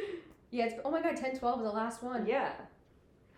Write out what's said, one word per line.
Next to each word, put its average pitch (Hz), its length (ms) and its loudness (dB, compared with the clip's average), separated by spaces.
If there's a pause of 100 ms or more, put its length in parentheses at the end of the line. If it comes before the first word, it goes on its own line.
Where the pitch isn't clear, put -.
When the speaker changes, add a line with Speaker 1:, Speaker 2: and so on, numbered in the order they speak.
(520)
Speaker 1:
Yeah, 233 140 2
it's, 226 180 -2
oh 277 60 0
my 320 100 4
God, 330 160 2
ten 262 220 -2
twelve 247 240 2
was 220 80 0
the 208 80 -2
last 226 240 -2
one. 240 240 -2
Speaker 2:
Yeah. 214 280 2 (840)